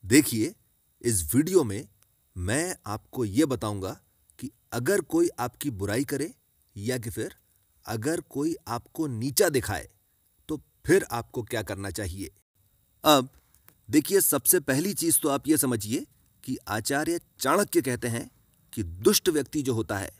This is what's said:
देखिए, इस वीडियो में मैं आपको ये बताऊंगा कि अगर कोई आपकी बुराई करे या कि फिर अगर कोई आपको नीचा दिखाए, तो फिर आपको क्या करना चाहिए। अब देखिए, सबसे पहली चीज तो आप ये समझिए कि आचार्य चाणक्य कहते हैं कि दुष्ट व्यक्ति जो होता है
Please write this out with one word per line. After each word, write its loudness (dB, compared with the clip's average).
देखिए, 4
इस 0
वीडियो 4
में -6
मैं -2
आपको -6
ये 2
बताऊंगा -4
कि -12
अगर 2
कोई 2
आपकी -4
बुराई -2
करे -6
या -4
कि -8
फिर -8
अगर -2
कोई -4
आपको -6
नीचा 0
दिखाए, -2
तो -6
फिर 4
आपको -6
क्या -4
करना -8
चाहिए। -8
अब 6
देखिए, 4
सबसे 2
पहली 0
चीज 0
तो 0
आप -2
ये 4
समझिए -2
कि -6
आचार्य -2
चाणक्य 2
कहते -2
हैं -4
कि -4
दुष्ट 2
व्यक्ति -2
जो 0
होता -2
है -8